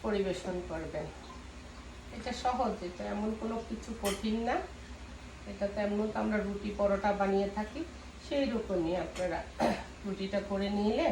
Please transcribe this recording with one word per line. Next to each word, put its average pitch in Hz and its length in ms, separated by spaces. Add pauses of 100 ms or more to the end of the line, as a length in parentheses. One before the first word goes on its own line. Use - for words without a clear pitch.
পরিবেশন 190 520 (140)
করবেন। 156 360 (1080)
এটা 233 160 (120)
সহজ, 247 300 (140)
এটা 196 160 (100)
এমন 208 160 (120)
কোনো 226 140 (140)
কিছু 220 200 (140)
কঠিন 214 320 (120)
না। 262 80 (960)
এটা 196 140 (100)
তেমন 208 240 (120)
তো - 120
আমরা 214 220
রুটি 202 240 (100)
পরোটা 202 300 (120)
বানিয়ে 196 260 (100)
থাকি, 214 240 (440)
সেই 277 280
রকমই 180 400 (120)
আপনারা 170 340 (680)
রুটিটা 196 340 (100)
করে 196 180 (120)
নিলে 240 320